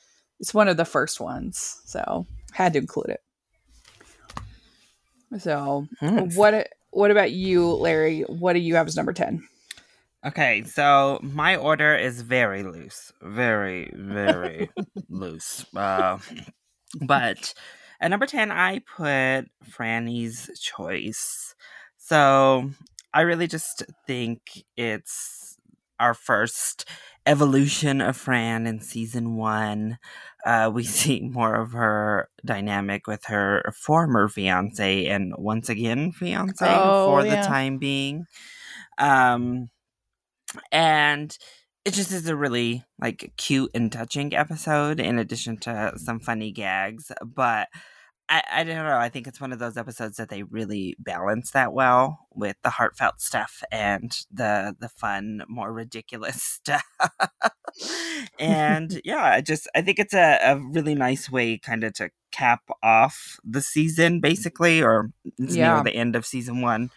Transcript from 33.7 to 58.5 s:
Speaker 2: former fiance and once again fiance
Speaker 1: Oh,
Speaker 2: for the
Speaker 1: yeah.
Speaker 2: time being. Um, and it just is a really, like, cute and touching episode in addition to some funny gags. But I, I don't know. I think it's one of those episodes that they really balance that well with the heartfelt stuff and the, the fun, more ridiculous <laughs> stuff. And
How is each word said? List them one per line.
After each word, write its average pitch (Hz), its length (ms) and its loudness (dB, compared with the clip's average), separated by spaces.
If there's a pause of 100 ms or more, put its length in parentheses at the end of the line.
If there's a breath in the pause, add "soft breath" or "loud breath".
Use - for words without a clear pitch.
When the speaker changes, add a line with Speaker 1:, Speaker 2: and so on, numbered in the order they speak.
Speaker 2:
former 147 520 4
fiance 95 800 0
and 95 300 -2
once 110 320 -4
again 117 440 -2
fiance 190 560 -4
Speaker 1:
Oh, 196 380 6
Speaker 2:
for 196 160 6
the 214 80 2
Speaker 1:
yeah. 208 120 2
Speaker 2:
time 135 360 0
being. 139 480 -4 (720 loud breath)
Um, 123 680 4 (1040)
and 151 640 2 (480 loud breath)
it 190 100 -2
just 190 180 -2
is 170 160 -6
a 160 80 0
really, 120 480 0 (160)
like, - 380 -6
cute 135 360 0
and 117 160 0
touching 143 440 -6
episode 151 640 -2
in 120 180 -2
addition 117 420 -6
to 110 360 -6
some 113 240 -8
funny 110 320 -6
gags. 98 580 -6 (140)
But 117 440 -2 (600 loud breath)
I, 156 140 4 (100)
I 156 120 0
don't 160 200 -6
know. 147 140 0
I 120 100 0
think 120 180 -12
it's 131 140 -16
one 131 120 -10
of 123 60 -12
those 120 200 -8
episodes 113 400 -10
that 110 100 -8
they 101 140 -10
really 101 560 -6
balance 101 540 -4
that 131 200 2
well 131 460 4 (160)
with 101 280 -6
the - 80 2
heartfelt - 520 -2
stuff - 400 -6 (100)
and 104 420 -2 (160)
the, 104 480 -2
the 117 120 -14
fun, 104 580 -8
more 110 240 -8
ridiculous 113 720 -10
<laughs> - 0 -
stuff. - 420 -4 (1500 loud breath)
And 156 640 0